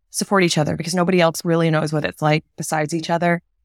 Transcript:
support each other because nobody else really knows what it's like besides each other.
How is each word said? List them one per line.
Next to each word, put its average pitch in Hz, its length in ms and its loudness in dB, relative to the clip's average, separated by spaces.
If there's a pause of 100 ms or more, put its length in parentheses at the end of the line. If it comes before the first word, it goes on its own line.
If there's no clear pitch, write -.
(100)
support 202 320 0
each 170 160 2
other 156 180 0
because 160 180 -6
nobody 180 260 2
else 165 240 2
really 165 260 2
knows 156 220 0
what 151 120 -2
it's - 160 -6
like 156 240 2 (120)
besides 156 360 -4
each 165 180 -4
other. 170 300 0 (240)